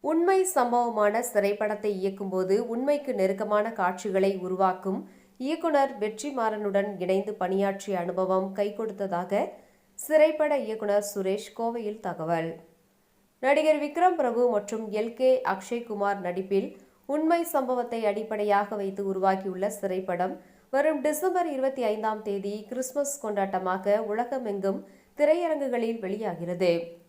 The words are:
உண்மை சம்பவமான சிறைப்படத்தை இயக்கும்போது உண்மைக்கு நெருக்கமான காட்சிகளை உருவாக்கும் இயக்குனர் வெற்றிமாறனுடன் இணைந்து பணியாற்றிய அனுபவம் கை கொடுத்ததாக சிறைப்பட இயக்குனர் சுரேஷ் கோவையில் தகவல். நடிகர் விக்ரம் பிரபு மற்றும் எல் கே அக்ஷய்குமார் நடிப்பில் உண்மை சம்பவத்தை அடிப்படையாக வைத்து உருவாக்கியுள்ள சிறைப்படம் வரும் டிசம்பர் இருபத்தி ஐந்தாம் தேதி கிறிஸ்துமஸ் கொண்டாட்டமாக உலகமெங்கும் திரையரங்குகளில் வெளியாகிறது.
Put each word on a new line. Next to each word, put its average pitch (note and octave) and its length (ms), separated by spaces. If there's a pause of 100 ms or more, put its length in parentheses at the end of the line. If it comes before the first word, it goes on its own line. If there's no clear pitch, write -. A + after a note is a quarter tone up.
உண்மை F4 400
சம்பவமான A#3 760
சிறைப்படத்தை G#3 680
இயக்கும்போது F#3+ 800
உண்மைக்கு C4+ 460
நெருக்கமான G#3 580
காட்சிகளை F#3+ 640
உருவாக்கும் F#3 640 (400)
இயக்குனர் C#4+ 580
வெற்றிமாறனுடன் G#3+ 1000
இணைந்து G3 340
பணியாற்றிய G3 640
அனுபவம் F#3+ 540
கை G3+ 200
கொடுத்ததாக G3 600 (680)
சிறைப்பட D4+ 580
இயக்குனர் G#3+ 460
சுரேஷ் G3 520
கோவையில் A3+ 460
தகவல். E3 500 (920)
நடிகர் D4+ 360
விக்ரம் E4 380
பிரபு B3 340
மற்றும் G#3+ 400
எல் A3+ 240
கே B3+ 280
அக்ஷய்குமார் G3+ 800
நடிப்பில் F#3+ 480 (380)
உண்மை D#4+ 380
சம்பவத்தை B3 640
அடிப்படையாக G#3 680
வைத்து G3 300
உருவாக்கியுள்ள F#3+ 640
சிறைப்படம் F#3 680 (360)
வரும் D4 300
டிசம்பர் F4 460
இருபத்தி C4+ 360
ஐந்தாம் G#3+ 400
தேதி G3+ 460
கிறிஸ்துமஸ் C4 580
கொண்டாட்டமாக G3 800
உலகமெங்கும் G#3+ 720 (380)
திரையரங்குகளில் C#4 840
வெளியாகிறது. F3+ 720 (360)